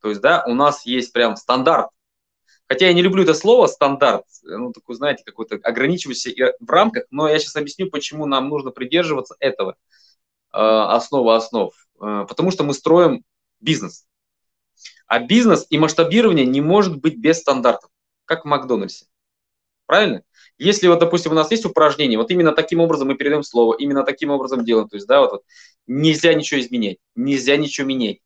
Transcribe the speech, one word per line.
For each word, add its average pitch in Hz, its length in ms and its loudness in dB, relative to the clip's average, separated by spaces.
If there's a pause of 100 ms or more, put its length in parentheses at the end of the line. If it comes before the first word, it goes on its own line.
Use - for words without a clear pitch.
То 107 80 -6
есть, 101 120 -6
да, 160 260 2
у 120 60 -2
нас 139 320 0
есть 120 280 -6
прям 113 220 0
стандарт. 131 540 0 (800)
Хотя 180 180 2
я 175 60 6
не 175 80 4
люблю 190 220 2
это 160 100 4
слово 202 340 4
«стандарт», 139 560 0 (200)
ну, 113 280 -10
такой, 117 240 -16
знаете, 135 300 -6
какой-то 110 380 -12
ограничивающийся 127 680 -4
и 127 280 0
в 117 100 -20
рамках, 220 420 0
но 151 180 -2
я 151 100 2
щас - 160 -8
объясню, 151 360 -8
почему 147 340 -8
нам 135 240 -2
нужно 139 220 -6
придерживаться 139 680 -4
этого, 98 360 -4 (760)
э, 98 40 -6
основа 110 800 2
основ. 113 380 -4 (280)
Э, 101 260 -6
потому 175 240 -2
что 156 120 -4
мы 143 100 -2
строим 160 500 2 (380)
бизнес. 113 440 -6 (1000)
А 120 120 0
бизнес 202 500 2
и 151 80 0
масштабирование 160 680 2
не 135 160 0
может 175 380 2
быть 151 180 -2
без 156 220 2
стандартов, 127 500 -2 (360)
как 165 200 -6
в - 20 -10
Макдональдсе. 127 580 -4 (840)
Правильно? 170 360 0 (340)
Если 185 300 0
вот, 170 120 6
допустим, 170 340 0
у - 20 0
нас 156 160 0
есть 226 140 -2
упражнение, 143 520 2
вот 113 140 -2
именно 165 220 2
таким 160 260 -2
образом 156 300 0
мы 139 60 -2
передаём 143 280 -2
слово, 117 320 2
именно 139 280 -2
таким 143 280 -4
образом 127 340 -4
делаем. 113 240 0
То 104 80 -18
есть, 101 100 -14
да, 139 140 4
вот, 123 100 2
вот 98 120 -12 (440)
нельзя 151 460 2
ничего 147 260 -2
изменять, 117 380 -4 (180)
нельзя 135 420 0
ничего 143 300 -4
менять. 123 380 -4